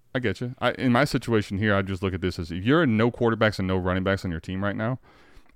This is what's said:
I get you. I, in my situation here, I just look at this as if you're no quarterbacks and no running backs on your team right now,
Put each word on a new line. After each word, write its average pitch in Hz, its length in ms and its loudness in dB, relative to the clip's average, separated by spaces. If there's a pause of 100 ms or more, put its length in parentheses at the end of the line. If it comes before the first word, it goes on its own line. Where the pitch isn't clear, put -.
(160)
I 131 40 -2
get 123 220 -2
you. 123 160 -8
I, 123 140 0
in 120 200 0
my 127 140 4
situation 110 540 0
here, 107 160 4
I 98 80 2
just 95 180 -6
look 95 140 -2
at 82 60 -6
this 90 180 -2
as 82 120 -6
if 87 120 -6
you're 147 240 4
no 113 240 2
quarterbacks 110 480 2
and 95 80 -2
no 95 100 0
running 92 260 0
backs 98 220 0
on 90 60 -4
your 80 80 -4
team 95 240 -6
right 101 120 -2
now, 113 220 -4 (580)